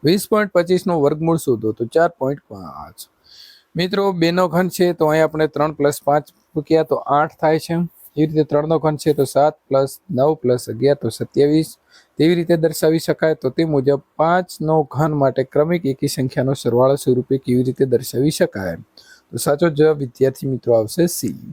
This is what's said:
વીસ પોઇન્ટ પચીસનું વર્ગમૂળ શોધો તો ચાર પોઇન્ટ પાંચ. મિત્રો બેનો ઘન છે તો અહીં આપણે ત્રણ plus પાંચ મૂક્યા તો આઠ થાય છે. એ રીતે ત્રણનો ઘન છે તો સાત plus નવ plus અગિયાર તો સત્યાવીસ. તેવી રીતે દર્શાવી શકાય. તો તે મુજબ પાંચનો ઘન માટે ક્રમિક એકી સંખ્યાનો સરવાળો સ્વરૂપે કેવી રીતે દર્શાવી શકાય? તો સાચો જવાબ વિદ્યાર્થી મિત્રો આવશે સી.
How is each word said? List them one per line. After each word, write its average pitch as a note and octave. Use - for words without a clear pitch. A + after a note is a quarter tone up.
વીસ F#3+
પોઇન્ટ G#3
પચીસનું F3
વર્ગમૂળ D#3
શોધો A2
તો A#2+
ચાર E3
પોઇન્ટ C#3
પાંચ. D2+
મિત્રો F#3
બેનો E3+
ઘન F3+
છે F3+
તો D#3
અહીં D#3+
આપણે D#3
ત્રણ D3+
plus C#3+
પાંચ D3
મૂક્યા D#3+
તો C#3
આઠ D#3
થાય D#3+
છે. E3+
એ D#3
રીતે D3+
ત્રણનો D3+
ઘન D3+
છે D3+
તો C#3
સાત D3
plus C3+
નવ D3
plus B2
અગિયાર C3+
તો C#3
સત્યાવીસ. D3
તેવી E3+
રીતે E3+
દર્શાવી D#3+
શકાય. D#3+
તો C3+
તે E3
મુજબ C#3
પાંચનો E3
ઘન D3+
માટે C3+
ક્રમિક D3+
એકી C3+
સંખ્યાનો C3
સરવાળો B2+
સ્વરૂપે B2+
કેવી B2
રીતે C3
દર્શાવી C3
શકાય? F#2+
તો A#2
સાચો D#3
જવાબ D3+
વિદ્યાર્થી C3+
મિત્રો A#2+
આવશે E3
સી. -